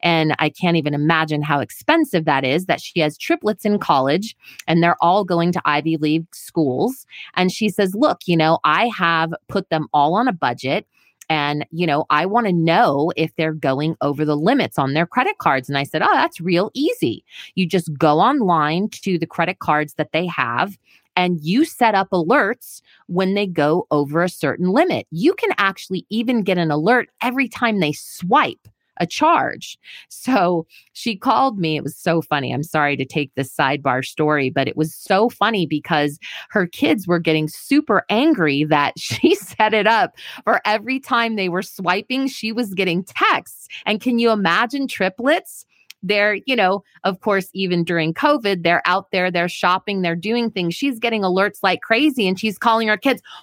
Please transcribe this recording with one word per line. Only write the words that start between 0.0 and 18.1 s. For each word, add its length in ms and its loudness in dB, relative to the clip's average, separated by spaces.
And 380 2
I 100 2
can't 280 0
even 160 0
imagine 480 0
how 180 0
expensive 680 0
that 200 2
is, 220 0
that 140 0
she 200 -6
has 160 0
triplets 480 -2
in 140 2
college 560 0
and 140 4
they're 200 2
all 240 4
going 260 0
to 140 -2
Ivy 320 0
League 360 -2
schools. 720 -2
And 160 2
she 180 -2
says, 260 0
"Look, 300 0
you 120 2
know, 260 2
I 240 2
have 460 0
put 220 -4
them 240 -2
all 220 2
on 120 2
a 60 0
budget." 540 -4
And, 380 -2
you 160 -2
know, 240 0
I 160 2
wanna 260 0
know 640 2
if 200 -4
they're 180 -2
going 480 -2
over 240 -2
the 100 0
limits 440 0
on 140 0
their 120 2
credit 320 -2
cards. 320 0
And 80 -2
I 60 0
said, 180 -4
"Oh, 120 4
that's 280 0
real 320 0
easy. 500 -2
You 140 0
just 320 -2
go 200 4